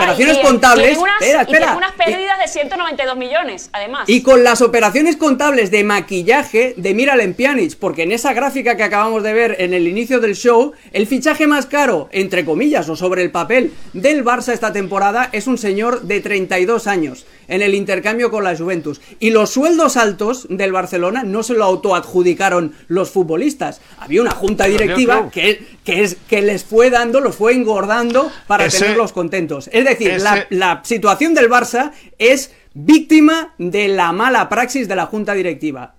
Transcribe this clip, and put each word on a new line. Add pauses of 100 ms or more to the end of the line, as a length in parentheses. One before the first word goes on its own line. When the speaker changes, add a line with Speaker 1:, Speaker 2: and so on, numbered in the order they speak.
Speaker 1:
operaciones
Speaker 2:
y,
y
Speaker 1:
contables,
Speaker 2:
tienen
unas,
Speaker 1:
espera,
Speaker 2:
y
tienen
Speaker 1:
espera.
Speaker 2:
unas
Speaker 1:
Y
Speaker 2:
pérdidas
de
ciento
noventa
y
dos
millones,
además.
Speaker 1:
y
con
las
operaciones
contables
de
maquillaje
de
Miralem
Pjanic,
porque
en
esa
gráfica
que
acabamos
de
ver
en
el
inicio
del
show, (200)
el
fichaje
más
caro,
entre
comillas,
o
sobre
el
papel, (220)
del
Barça
esta
temporada
es
un
señor
de
treinta
y
dos
años, (200)
en
el
intercambio
con
la
Juventus. (200)
Y
los
sueldos
altos
del
Barcelona
no
se
lo
autoadjudicaron (120)
los
futbolistas. (200)
Había
una
junta
Speaker 3:
Los
dio
el
Speaker 1:
directiva
Speaker 3:
club.
Speaker 1:
que, (200)
que
es, (100)
que
les
fue
dando,
los
fue
engordando (400)
para
Speaker 4:
Ese,
Speaker 1:
tenerlos
contentos.
Es
decir,
la,
Speaker 4:
ese
Speaker 1:
la
situación
del
Barça (260)
es (220)
víctima
de
la
mala
praxis
de
la
junta
directiva.